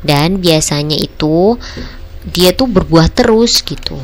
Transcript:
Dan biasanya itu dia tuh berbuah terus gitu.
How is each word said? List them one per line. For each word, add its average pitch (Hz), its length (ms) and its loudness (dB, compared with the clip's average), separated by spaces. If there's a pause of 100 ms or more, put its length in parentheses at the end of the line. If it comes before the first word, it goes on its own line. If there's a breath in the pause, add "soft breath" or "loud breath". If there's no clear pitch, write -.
Dan 160 400 0
biasanya 151 560 0
itu 170 560 0 (720 loud breath)
dia 175 240 2
tuh 254 160 0
berbuah 165 480 2
terus 233 480 2
gitu. - 420 -10